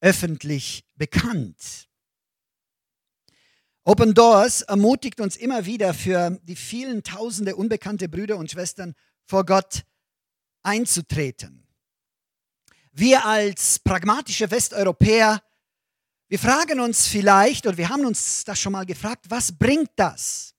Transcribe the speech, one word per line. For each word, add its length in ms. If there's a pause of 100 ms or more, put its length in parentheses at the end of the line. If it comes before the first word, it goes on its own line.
öffentlich 840 (100)
bekannt. 960 (1900)
Open 320
Doors 480
ermutigt 580
uns 160
immer 300
wieder, 260
für 500
die 140
vielen 460
tausende 540
unbekannte 520
Brüder 280
und 140
Schwestern 440 (300)
vor 200
Gott 400 (760)
einzutreten. 1040 (1300)
Wir 320
als 560
pragmatische 680
Westeuropäer, 920 (840)
wir 100
fragen 400
uns 300
vielleicht, 580
oder 100
wir 120
haben 180
uns 380
das 160
schon 120
mal 140
gefragt, 440
was 200
bringt 460
das? 640